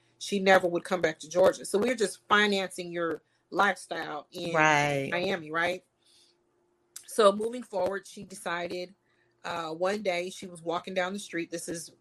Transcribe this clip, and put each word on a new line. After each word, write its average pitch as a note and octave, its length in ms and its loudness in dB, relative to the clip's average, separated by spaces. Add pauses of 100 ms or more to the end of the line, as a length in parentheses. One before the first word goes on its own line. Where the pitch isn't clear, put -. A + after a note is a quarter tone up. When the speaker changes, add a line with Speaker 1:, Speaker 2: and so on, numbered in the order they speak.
(180)
Speaker 1:
She - 200 -4
never F#3+ 300 6
would E3+ 160 -2
come F3+ 160 -2
back D#3+ 200 0
to D#3 80 -16
Georgia. E3+ 360 4
So G3 140 0
we A#3 100 2
were B3+ 60 2
just G#3+ 340 -2
financing F#3+ 640 2
your E3 300 -4 (280)
lifestyle E3 840 -2
in F3 220 -4
Speaker 2:
Right. D3 560 4
Speaker 1:
Miami, F3 400 -4
right? F3 320 -2 (1200)
So G3+ 260 6
moving A#3 300 -4
forward, F#3+ 440 -4
she G3+ 180 -16
decided, F3+ 680 -8 (500)
uh, E3+ 260 -6
one F#3+ 320 -2
day F3+ 280 -2
she - 160 -14
was F3 160 -16
walking F3 320 -4
down F#3 180 0
the G3+ 60 -6
street. E3+ 320 -8
This E3+ 180 -8
is E3 320 -10